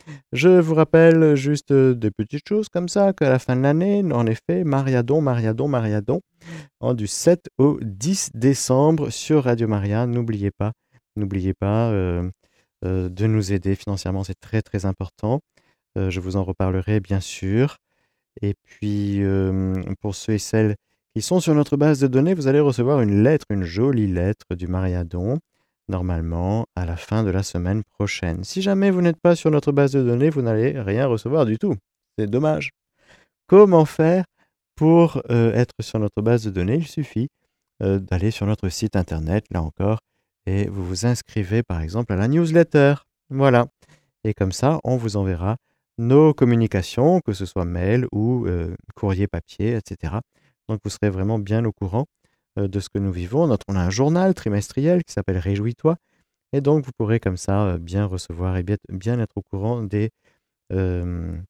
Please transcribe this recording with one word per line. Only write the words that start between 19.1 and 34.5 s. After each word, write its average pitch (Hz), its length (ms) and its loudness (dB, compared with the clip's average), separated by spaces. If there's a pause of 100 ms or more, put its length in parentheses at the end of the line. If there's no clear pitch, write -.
euh, 95 500 0 (260)
pour 104 140 -6
ceux - 200 -4
et 104 40 2
celles 107 380 0 (400)
qui 110 80 -6
sont 180 160 0
sur 160 160 2
notre 147 200 0
base 147 240 2
de 139 60 2
données, 135 300 2
vous 143 120 -4
allez 139 120 4
recevoir 135 420 2
une 104 220 4
lettre, 147 260 2
une 98 140 -4
jolie 107 420 0
lettre 92 480 -2
du 90 140 -8
Mariadon, 90 720 -2 (500)
normalement 90 840 -2
à 90 100 -4
la 87 120 -6
fin 110 260 -4
de 98 80 -2
la 92 100 -2
semaine 95 420 -4
prochaine. 92 600 -6
Si - 180 -8
jamais 196 300 2
vous 180 100 0
n'êtes 170 180 2
pas 170 160 4
sur 160 140 -2
notre 147 220 2
base 139 220 2
de 139 100 2
données, 123 260 2
vous 147 140 -2
n'allez 117 360 0
rien 110 280 -2
recevoir 123 400 0
du 110 100 0
tout. 196 160 -2 (460)
C'est 107 100 -2
dommage. 147 400 -2 (800)
Comment 185 380 8
faire 170 400 2 (500)